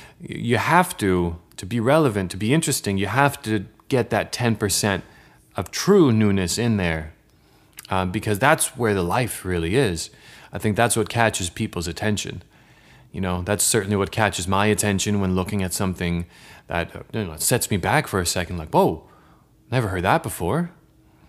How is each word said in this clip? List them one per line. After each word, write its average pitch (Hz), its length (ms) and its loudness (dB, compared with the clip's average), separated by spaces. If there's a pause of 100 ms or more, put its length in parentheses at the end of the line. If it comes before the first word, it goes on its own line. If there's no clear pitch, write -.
(200)
you 117 380 -2
have 165 400 2
to, 90 400 0 (200)
to - 80 -12
be 104 140 -4
relevant, 110 520 2
to 95 60 -12
be 107 160 0
interesting, 143 440 0
you 98 80 0
have 135 380 0
to 107 220 -2 (240)
get 120 200 0
that 98 220 -2
ten 117 240 0
percent 101 480 0 (520)
of 95 140 -6
true 180 420 4
newness 101 460 2
in 113 200 0
there, 80 360 -2 (760)
uh, 92 160 0
because 104 340 -2
that's 151 360 2
where 113 200 2
the 92 80 2
life 98 420 -2
really 87 300 0
is. 101 340 0 (420)
I - 60 -10
think 104 180 0
that's 117 220 2
what 110 120 0
catches 107 420 0
people's 90 360 -6
attention. 98 540 -4 (720)
You - 100 -8
know, 90 220 -2
that's 101 200 0
certainly 104 320 2
what 98 160 0
catches 101 360 0
my 98 180 2
attention 104 560 0
when 92 140 0
looking 92 280 -2
at 90 100 -4
something 87 520 -2 (420)
that, 85 280 -4
uh, - 80 -14 (100)
you 110 120 -4
know, 80 80 -10
it 78 80 -14
sets - 280 0
me 104 80 0
back 107 300 0
for 101 120 0
a 87 60 0
second, 90 320 -4
like, 78 140 -10
"Whoa, 139 360 2 (640)
never 120 180 0
heard 90 140 -2
that 120 200 2
before." 120 480 -2 (580)